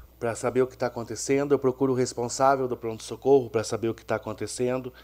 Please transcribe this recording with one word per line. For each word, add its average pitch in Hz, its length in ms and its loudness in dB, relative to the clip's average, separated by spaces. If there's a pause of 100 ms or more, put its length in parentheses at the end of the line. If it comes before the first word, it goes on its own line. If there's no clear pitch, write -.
(200)
pra 117 160 -2
saber 123 260 0
o 127 60 2
que - 100 -18
tá 127 80 -2
acontecendo, 131 640 -2
eu 135 60 6
procuro 135 340 0
o 123 40 0
responsável 127 720 2
do 120 80 -4
pronto-socorro 117 760 2
pra 110 140 0
saber 113 240 -2
o 113 60 0
que - 100 -14
tá 113 100 0
acontecendo, 123 760 -4 (120)